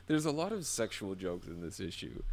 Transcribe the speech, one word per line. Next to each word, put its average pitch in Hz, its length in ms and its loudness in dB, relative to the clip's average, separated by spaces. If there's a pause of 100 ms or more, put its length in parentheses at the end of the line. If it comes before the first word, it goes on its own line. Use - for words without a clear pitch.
There's 156 180 6
a 156 80 4
lot 170 200 2
of 190 120 -2
sexual 104 500 0
jokes 90 340 -2
in 85 120 -6
this 82 200 -4
issue. 85 420 -6 (100)